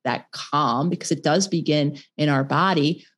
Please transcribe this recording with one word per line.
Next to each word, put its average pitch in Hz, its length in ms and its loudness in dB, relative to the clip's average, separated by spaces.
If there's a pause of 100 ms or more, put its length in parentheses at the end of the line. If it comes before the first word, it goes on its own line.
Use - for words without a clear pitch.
that - 280 -4
calm, 143 580 -2
because - 200 -4
it 143 120 -4
does 180 260 2
begin 147 500 0 (200)
in 151 100 2
our 135 160 2
body, 156 600 2 (140)